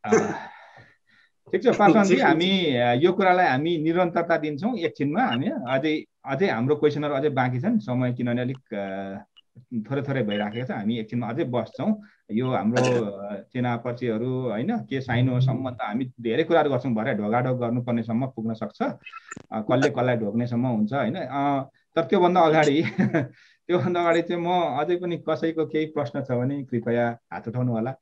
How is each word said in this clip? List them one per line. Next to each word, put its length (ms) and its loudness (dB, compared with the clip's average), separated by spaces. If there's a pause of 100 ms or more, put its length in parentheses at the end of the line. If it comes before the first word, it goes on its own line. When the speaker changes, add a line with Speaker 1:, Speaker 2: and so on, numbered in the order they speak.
Speaker 1:
अ, 60 -4 (1400)
ठिक 100 0
छ 40 2
पासवानजी, 320 6
Speaker 2:
विश्लेषक 240 6
Speaker 1:
हामी, 540 4
अ, 160 4
यो 200 4
कुरालाई 340 4
हामी 320 0
निरन्तरता 580 2
दिन्छौँ। 400 -4
एकछिनमा 460 -2
हामी 280 0 (180)
अझै, 360 0 (200)
अझै 240 0
हाम्रो 280 0
क्वेसनहरू 380 0
अझै 140 0
बाँकी 320 0
छन्, 180 0
समय 340 -2
किनभने 280 -2
अलिक, 340 -8
अ, 420 -8 (760)
थोरै 120 -2
थोरै 200 -2
भइराखेको 440 -2
छ। 40 -10
हामी 280 -2
एकछिनमा 300 -4
अझै 160 -2
बस्छौँ। 580 -2 (280)
यो 200 0
हाम्रो, 320 2
Speaker 3:
हजुर। 260 2
Speaker 1:
अ, 280 -10 (160)
चिनापर्चीहरू, 880 -4
होइन, 380 -2
के 220 -6
साइनो 400 2
सम्बन्ध, 420 0
हामी 380 -4
धेरै 240 0
कुराहरू 260 2
गर्छौँ। 240 0
भरे 200 -2
ढोगाढोग 440 0
गर्नुपर्नेसम्म 680 -2
पुग्न 280 -6
सक्छ, 280 -8
अ, 140 -4 (560)
कसले 380 2
कसलाई 260 0
ढोग्नेसम्म 500 -2
हुन्छ, 260 0
होइन। 220 -2
अ, 560 -2 (260)
तर 60 2
त्योभन्दा 380 4
अगाडि, 420 6
<laughs> 540 0 (300)
त्योभन्दा 340 0
अगाडि 220 4
चाहिँ 200 -4
म 80 -2 (300)
अझै 160 0
पनि 320 -4
कसैको 380 -2
केही 200 -2
प्रश्न 360 -4
छ 80 -8
भने 340 -2
कृपया 540 -2 (140)
हात 160 -10
उठाउनु 240 -2
होला। 180 -2 (120)